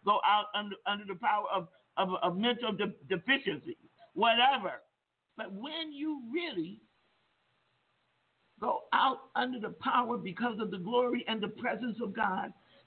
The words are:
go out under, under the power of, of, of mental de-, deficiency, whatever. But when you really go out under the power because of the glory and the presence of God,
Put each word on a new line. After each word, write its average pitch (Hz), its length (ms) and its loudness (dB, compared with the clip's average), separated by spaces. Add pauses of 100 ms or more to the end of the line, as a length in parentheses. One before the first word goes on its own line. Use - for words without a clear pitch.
go 208 220 4
out 208 280 4
under, 202 220 -4 (100)
under 202 180 -2
the 196 120 -6
power 208 360 2
of, 185 160 -2 (280)
of, 190 140 2 (120)
of 175 140 2
mental 240 360 0
de-, 202 220 -2 (140)
deficiency, 180 680 -2 (380)
whatever. 226 680 4 (560)
But 220 160 -8
when 311 400 -8
you 285 300 -6 (100)
really 226 460 -4 (1800)
go 226 220 0 (100)
out - 300 4 (120)
under 247 240 -2
the 208 220 -6
power 240 360 2
because 196 440 -4
of 247 100 -2
the 190 80 -4
glory 240 500 2
and 220 140 -2
the 208 60 -2
presence 226 540 -4
of 196 120 -4
God, 196 380 -2 (340)